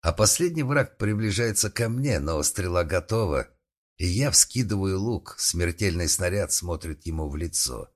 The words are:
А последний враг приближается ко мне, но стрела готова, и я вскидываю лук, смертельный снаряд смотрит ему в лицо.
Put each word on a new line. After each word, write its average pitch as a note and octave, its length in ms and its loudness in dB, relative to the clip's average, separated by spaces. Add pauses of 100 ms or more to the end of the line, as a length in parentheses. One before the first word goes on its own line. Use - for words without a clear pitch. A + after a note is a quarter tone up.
А E2+ 120 0
последний D#3+ 500 2
враг C#3 340 0
приближается G#2+ 720 0
ко A2+ 180 -2
мне, B2 300 0
но D2+ 240 0
стрела F2 400 0
готова, F2 640 0 (540)
и F2 60 0
я A#2 240 2
вскидываю G2 680 2
лук, G#2+ 380 -4
смертельный E2+ 720 0
снаряд F#2 420 0
смотрит E2 540 -4
ему D#2+ 240 -4
в C#2+ 60 -8
лицо. D2+ 600 -4